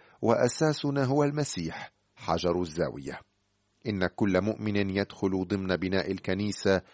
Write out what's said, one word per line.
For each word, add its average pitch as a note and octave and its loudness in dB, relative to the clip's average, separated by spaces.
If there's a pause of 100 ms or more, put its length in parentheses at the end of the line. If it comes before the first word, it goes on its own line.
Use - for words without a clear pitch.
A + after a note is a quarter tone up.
(220)
وأساسنا C#3 2
هو C#3+ 2
المسيح C#3 -4 (240)
حجر E2+ 0
الزاوية. D2+ -4 (640)
إن G2 0
كل F#2 2
مؤمن G2+ 0
يدخل F#2+ -2
ضمن F#2 0
بناء F#2 0
الكنيسة G2 0 (120)